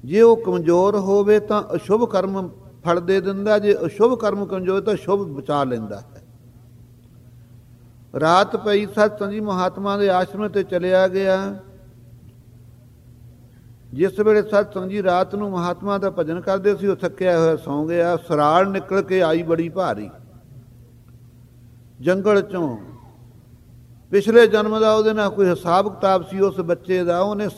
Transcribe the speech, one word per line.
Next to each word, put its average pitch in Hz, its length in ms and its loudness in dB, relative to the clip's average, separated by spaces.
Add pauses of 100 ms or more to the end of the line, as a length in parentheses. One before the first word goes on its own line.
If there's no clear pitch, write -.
ਜੇ 185 160 2
ਉਹ 233 160 8
ਕਮਜ਼ੋਰ 180 580 2
ਹੋਵੇ 202 440 2
ਤਾਂ 208 240 -2 (120)
ਅਸ਼ੁਭ 226 340 0
ਕਰਮ 190 400 -4 (360)
ਫਲ 175 160 0
ਦੇ 190 200 0
ਦਿੰਦਾ, 202 380 0
ਜੇ 202 160 2 (100)
ਅਸ਼ੁਭ 240 340 2
ਕਰਮ 202 260 -2
ਕਮਜ਼ੋਰ 190 360 -2
ਤਾਂ 202 140 -2
ਸ਼ੁਭ 196 320 -2
ਬਚਾ 143 360 -4
ਲੈਂਦਾ 110 360 -6
ਹੈ। - 240 -20 (2000)
ਰਾਤ 185 360 4
ਪਈ, 208 300 0
ਸਤ 214 340 0
ਸੰਗਤ 202 120 -4
ਜੀ 214 80 -6
ਮਹਾਤਮਾ 196 580 -4
ਦੇ 202 120 0
ਆਸ਼ਰਮ 185 380 -2
ਤੇ 190 160 -2
ਚਲਿਆ 185 440 2
ਗਿਆ। 190 480 -2 (2500)
ਜਿਸ 170 260 0
ਵੇਲੇ 214 220 4
ਸਤ 208 320 0
ਸੰਗਤ 190 160 -6
ਜੀ 202 140 -6
ਰਾਤ 185 320 0
ਨੂੰ 202 160 -6
ਮਹਾਤਮਾ 180 460 -4
ਦਾ 190 120 -2
ਭਜਨ 170 320 -4
ਕਰਦੇ 196 340 0
ਸੀ, 185 120 -4
ਉਹ 190 80 0
ਥੱਕਿਆ 175 440 0
ਹੋਇਆ 165 160 2
ਸੌਂ 147 320 -4
ਗਿਆ। 170 300 0
ਸਰਾਲ 156 540 2
ਨਿਕਲ 190 300 -2
ਕੇ 185 200 0
ਆਈ 165 220 2
ਬੜੀ 165 260 -2
ਭਾਰੀ 127 400 -4 (1900)
ਜੰਗਲ 190 400 2
ਚੋਂ। 156 360 -6 (1300)
ਪਿਛਲੇ 214 360 6
ਜਨਮ 214 320 0
ਦਾ 220 140 4
ਉਹਦੇ 214 200 2
ਨਾਲ 208 160 0
ਕੋਈ 196 180 2
ਹਿਸਾਬ 180 480 0
ਕਿਤਾਬ 190 320 0
ਸੀ 190 120 -8
ਉਸ 190 200 0
ਬੱਚੇ 175 440 -2
ਦਾ, 175 160 0
ਉਹਨੇ 202 380 -2